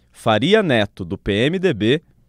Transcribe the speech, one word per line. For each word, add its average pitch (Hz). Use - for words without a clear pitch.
Faria 143
Neto, 110
do 90
P -
M 135
D 175
B, 113